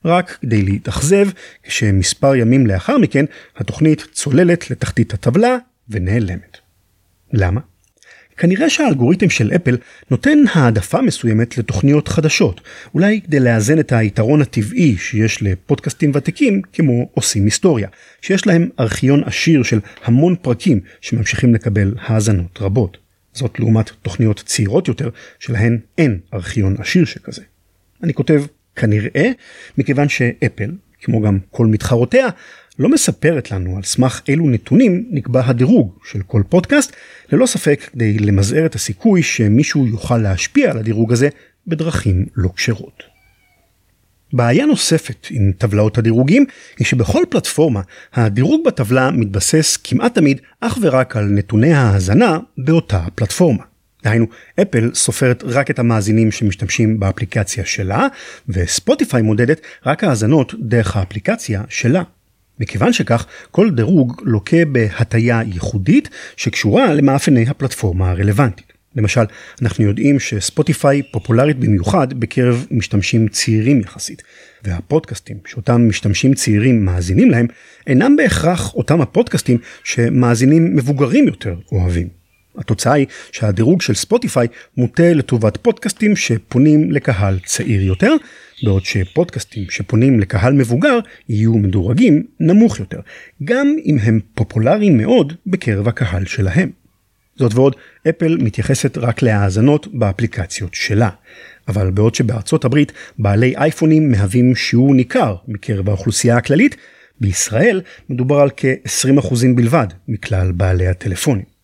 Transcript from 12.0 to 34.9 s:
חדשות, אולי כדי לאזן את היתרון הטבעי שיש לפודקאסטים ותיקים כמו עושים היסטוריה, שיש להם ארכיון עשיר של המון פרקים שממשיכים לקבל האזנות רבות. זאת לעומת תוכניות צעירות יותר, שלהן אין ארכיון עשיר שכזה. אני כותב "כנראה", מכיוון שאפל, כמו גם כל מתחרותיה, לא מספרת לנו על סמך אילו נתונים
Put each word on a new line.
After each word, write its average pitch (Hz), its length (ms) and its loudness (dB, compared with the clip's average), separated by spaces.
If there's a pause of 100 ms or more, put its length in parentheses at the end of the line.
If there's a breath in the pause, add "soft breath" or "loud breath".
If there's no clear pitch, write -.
חדשות, 151 540 0 (320 loud breath)
אולי 202 280 2
כדי 147 180 0
לאזן 120 400 2
את - 120 -2
היתרון 113 500 2
הטבעי 123 560 0
שיש 110 440 -2
לפודקאסטים 110 720 -2
ותיקים 196 480 0 (120)
כמו 120 400 0
עושים 104 320 -2
היסטוריה, 110 420 0 (340 soft breath)
שיש - 260 -2
להם 170 220 2 (100)
ארכיון 131 440 0
עשיר 139 400 0
של 113 160 0 (240 loud breath)
המון 151 380 2
פרקים 123 380 0 (220 loud breath)
שממשיכים 117 520 0
לקבל 104 480 0
האזנות 104 600 -2
רבות. 98 360 -2 (360)
זאת - 260 -8
לעומת 110 300 2 (120)
תוכניות 107 440 -2
צעירות 113 420 -2
יותר, 117 220 -4 (300 loud breath)
שלהן 117 380 -2 (200)
אין 127 220 0 (140)
ארכיון 98 460 -2
עשיר 175 260 0
שכזה. - 360 -14 (640)
אני 160 100 -4
כותב 147 300 0 (320)
"כנראה", 120 560 -2 (460 loud breath)
מכיוון 143 320 0
שאפל, 120 640 -4 (300)
כמו 113 200 -2
גם 101 180 0 (120)
כל 117 140 0
מתחרותיה, 123 600 0 (520 loud breath)
לא 139 100 2
מספרת 151 600 0
לנו 92 260 -4
על 98 60 -10
סמך - 440 -2
אילו 151 220 0
נתונים 185 640 2